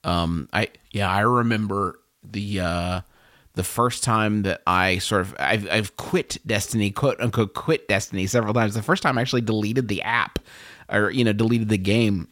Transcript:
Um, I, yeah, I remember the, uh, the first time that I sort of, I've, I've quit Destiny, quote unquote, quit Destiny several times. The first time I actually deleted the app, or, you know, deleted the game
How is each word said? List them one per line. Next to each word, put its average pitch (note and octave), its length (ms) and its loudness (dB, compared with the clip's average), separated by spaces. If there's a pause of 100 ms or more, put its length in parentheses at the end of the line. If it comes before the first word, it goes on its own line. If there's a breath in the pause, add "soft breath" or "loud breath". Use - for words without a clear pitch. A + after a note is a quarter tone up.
Um, E2+ 500 0
I, G#2+ 160 -2 (220)
yeah, G2 200 -2
I G2+ 100 2
remember G#2+ 760 0 (240)
the, G2+ 360 -6
uh, F2 420 -2 (540 soft breath)
the F#2+ 80 -2
first - 400 -2
time G#2+ 400 2
that F#2+ 240 -2
I F#2 300 4
sort F#2+ 240 0
of, F#2+ 180 -6
I've, G2 320 0
I've G#2 240 -2
quit - 500 -4
Destiny, G#2 460 0
quote - 300 0
unquote, A2+ 320 0
quit - 340 -2
Destiny F#2+ 400 0
several G#2+ 260 0
times. A2 200 2
The A2 80 -2
first E3+ 200 0
time C3+ 160 0
I A2+ 40 0
actually B2+ 200 0
deleted A2 460 0
the G2+ 140 -2
app, A2+ 380 -2 (500 loud breath)
or, G#2 200 2
you B2 140 2
know, A2 80 4
deleted A2 380 2
the G#2+ 80 4
game G2+ 540 2